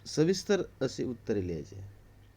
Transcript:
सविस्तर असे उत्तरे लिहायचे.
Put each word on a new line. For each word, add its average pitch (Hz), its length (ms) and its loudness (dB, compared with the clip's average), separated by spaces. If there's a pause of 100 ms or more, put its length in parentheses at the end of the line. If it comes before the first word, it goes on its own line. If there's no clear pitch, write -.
सविस्तर 180 560 2 (180)
असे 165 240 -2
उत्तरे 110 420 -2
लिहायचे. 82 300 -4 (600)